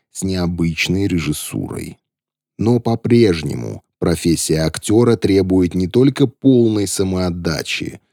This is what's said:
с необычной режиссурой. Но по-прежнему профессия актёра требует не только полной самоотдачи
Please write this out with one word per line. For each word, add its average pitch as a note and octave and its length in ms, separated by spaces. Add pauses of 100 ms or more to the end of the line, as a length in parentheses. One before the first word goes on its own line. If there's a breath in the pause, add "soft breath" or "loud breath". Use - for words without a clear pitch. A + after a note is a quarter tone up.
(120 soft breath)
с - 100
необычной F2+ 840
режиссурой. D#2 920 (600)
Но A2+ 220
по-прежнему D#2+ 1000 (160)
профессия E2 640
актёра A2 540
требует F#2+ 580
не F2+ 140
только C3 380
полной A#2 600
самоотдачи F2+ 1120 (120)